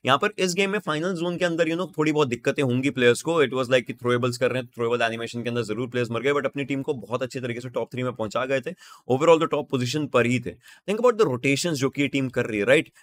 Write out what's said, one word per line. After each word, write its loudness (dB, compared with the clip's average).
यहाँ 6
पर 0
इस -2
गेम 0
में -2
फाइनल -4
ज़ोन -4
के -4
अंदर, 0
you -2
know, -6
थोड़ी 2
बहुत 2
दिक्कतें -2
होंगी 0
प्लेयर्स 4
को। 2
It -2
was -2
like 2
कि -10
थ्रोएबल्स -2
कर 2
रहे -4
हैं, -14
थ्रोएबल -2
एनिमेशन -4
के -4
अंदर -2
जरूर -4
प्लेयर्स -2
मर -4
गए, 2
but 0
अपनी -4
टीम -4
को -4
बहुत -6
अच्छे -6
तरीके -6
से -10
टॉप -6
थ्री -6
में -2
पहुंचा -4
गए 0
थे। -8
Overall 6
तो 0
टॉप -4
पोजीशन -2
पर 4
ही 0
थे। -10
Think -2
about 4
the 4
rotations 0
जो 0
कि -4
ये 0
टीम -2
कर -2
रही -4
है, 2
राइट? 4